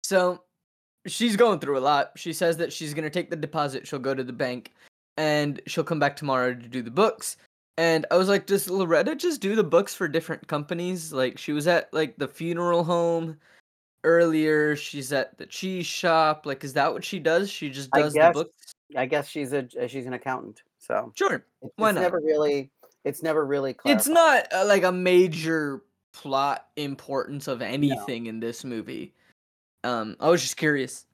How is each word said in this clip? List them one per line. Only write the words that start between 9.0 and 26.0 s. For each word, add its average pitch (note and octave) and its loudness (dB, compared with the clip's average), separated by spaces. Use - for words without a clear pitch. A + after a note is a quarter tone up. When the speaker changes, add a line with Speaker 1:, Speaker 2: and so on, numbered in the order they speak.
Speaker 1:
just D#4+ -4
do G3 0
the A3 4
books E3 2
for F3+ -2
different D#3+ -4
companies?" E3 -6
Like, C3 -2
she - -8
was D3 0
at, F3 2
like, D#3 -2
the C#3 -4
funeral E3+ 0
home E3+ 0
earlier. D#3 4
She's C#3 -10
at - -2
the - -14
cheese F#3 -6
shop. D#3+ 2
Like, C#3 -6
is C#3 -10
that C#3+ 2
what - -8
she - -8
does? E3+ 2
She D#3+ -8
just C3+ -10
Speaker 2:
I C#3+ 6
Speaker 1:
does D3+ 2
the D3+ 2
Speaker 2:
guess, E3 8
Speaker 1:
books? - -6
Speaker 2:
I C3 0
guess C#3+ -2
she's C#3 -6
a, C3+ -4
she's B2+ -10
an B2+ -8
accountant. B2 -8
So A2 -4
Speaker 1:
Sure. - -2
Speaker 2:
it's, B2 -16
Speaker 1:
Why G#3+ 2
Speaker 2:
it's G3 2
Speaker 1:
not? E3 0
Speaker 2:
never F3+ 2
really, D3+ 0
it's C#3+ -6
never D#3 0
really C3+ -2
Speaker 1:
It's - -14
Speaker 2:
clarified. D4+ 0
Speaker 1:
not, D#4+ 6
uh, F#3+ 2
like, G3 6
a F#3 4
major E3 2